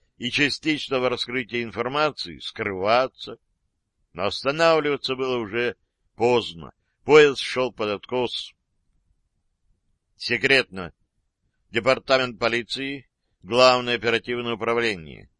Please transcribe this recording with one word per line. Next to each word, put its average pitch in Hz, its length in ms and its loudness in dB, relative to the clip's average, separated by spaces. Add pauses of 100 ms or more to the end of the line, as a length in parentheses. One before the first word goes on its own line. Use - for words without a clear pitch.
(160)
и 117 140 -6
частичного 139 800 -2
раскрытия 120 520 -6
информации 117 760 -4
скрываться. 110 1000 -2 (760)
Но 90 100 -6
останавливаться 147 920 0
было 127 220 -2
уже 117 400 -4 (400)
поздно. 101 560 0 (320)
Поезд 147 360 8
шёл 127 320 -4
под 107 180 -4
откос. - 640 -6 (1600)
Секретно. 120 760 0 (760)
Департамент 123 720 0
полиции, 123 680 -4 (360)
Главное 123 500 4
оперативное 117 600 -2
управление. 101 840 -4